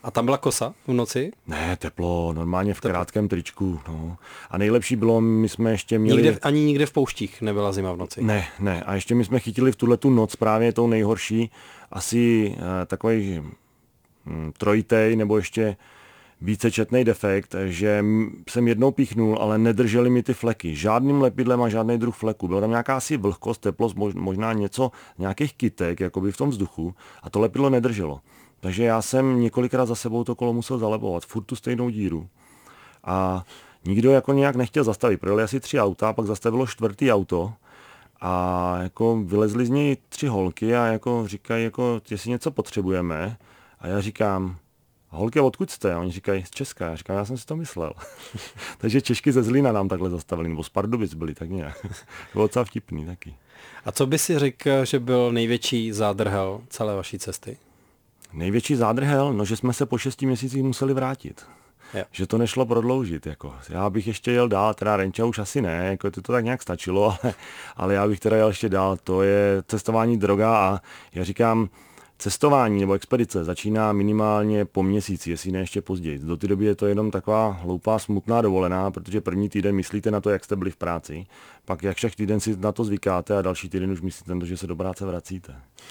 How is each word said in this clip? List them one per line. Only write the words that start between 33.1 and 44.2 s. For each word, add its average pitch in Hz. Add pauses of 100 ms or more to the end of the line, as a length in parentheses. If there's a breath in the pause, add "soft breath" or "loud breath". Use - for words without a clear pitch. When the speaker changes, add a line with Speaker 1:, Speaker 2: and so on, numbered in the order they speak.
Speaker 2:
nikdo 110
jako 135
nějak 139
nechtěl 127
zastavit. 107
Projeli 104
asi 123
tři 139
auta, 107
pak 110
zastavilo 113
čtvrtý 113
auto 95 (680 loud breath)
a 90
jako 113
vylezly 107
z 117
něj 139 (120)
tři -
holky 107
a 120
jako 113
říkají, 113
jako, 117 (100)
"Jestli 110
něco 123
potřebujeme." 92 (440 soft breath)
A 85
já 98
říkám: 95 (520)